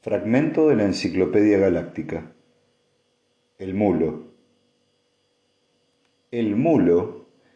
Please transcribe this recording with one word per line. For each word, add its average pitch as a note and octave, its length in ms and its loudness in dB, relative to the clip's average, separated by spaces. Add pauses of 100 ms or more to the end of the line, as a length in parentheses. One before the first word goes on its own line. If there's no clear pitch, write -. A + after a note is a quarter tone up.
Fragmento C3 680 0
de C#3+ 60 4
la G#2+ 120 0
Enciclopedia F#2+ 720 2
Galáctica. E2 760 -4 (1200)
El F#2+ 180 -10
mulo. E2 500 0 (2000)
El A2 240 -2
mulo G#2 680 2 (300)